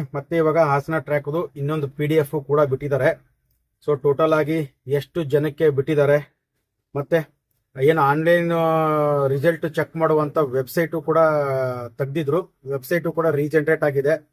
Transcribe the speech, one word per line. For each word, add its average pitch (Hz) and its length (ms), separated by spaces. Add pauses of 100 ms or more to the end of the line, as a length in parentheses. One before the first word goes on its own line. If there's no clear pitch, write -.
(140)
ಮತ್ತೆ 143 220
ಇವಾಗ 156 220
ಹಾಸನ 151 400
ಟ್ರ್ಯಾಕ್‌ದು 147 500
ಇನ್ನೊಂದು 143 400
ಪಿ 147 180
ಡಿ 151 80
ಎಫ್ 147 300
ಕೂಡ 147 160
ಬಿಟ್ಟಿದ್ದಾರೆ. 143 640 (640)
So 147 140
ಟೋಟಲ್ 151 320
ಆಗಿ 156 540
ಎಷ್ಟು 143 380
ಜನಕ್ಕೆ 147 460
ಬಿಟ್ಟಿದ್ದಾರೆ, 143 680 (600)
ಮತ್ತೆ 151 320 (540)
ಏನು 160 180
ಆನ್‌ಲೈನ್, 165 520
ಆ, 151 760
ರಿಸಲ್ಟ್ 151 480
ಚೆಕ್ 156 220
ಮಾಡುವಂತ 156 420
ವೆಬ್ಸೈಟು 147 640
ಕೂಡ 160 160 (800)
ತೆಗ್ದಿದ್ರು, 147 680
ವೆಬ್ಸೈಟು 160 460
ಕೂಡ 165 140
ರೀಜನರೇಟ್ 156 580
ಆಗಿದೆ, 143 480